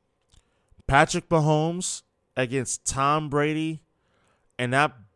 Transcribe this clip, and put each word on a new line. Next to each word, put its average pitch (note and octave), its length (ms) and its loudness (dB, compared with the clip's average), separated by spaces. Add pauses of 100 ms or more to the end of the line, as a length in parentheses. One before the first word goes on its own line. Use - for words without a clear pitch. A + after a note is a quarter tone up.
(880)
Patrick D#3 400 2
Mahomes D#3+ 760 0 (340)
against B2+ 480 -4
Tom C#3+ 440 0
Brady D#3 520 -2 (760)
and B2 140 -4
that, C#3+ 220 2 (220)